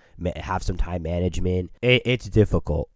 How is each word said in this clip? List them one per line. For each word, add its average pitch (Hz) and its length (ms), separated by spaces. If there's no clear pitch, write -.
ma-, 87 200
have 92 260
some 90 140
time 87 260
management." 90 640
It, 123 240
it's 120 220
difficult 87 680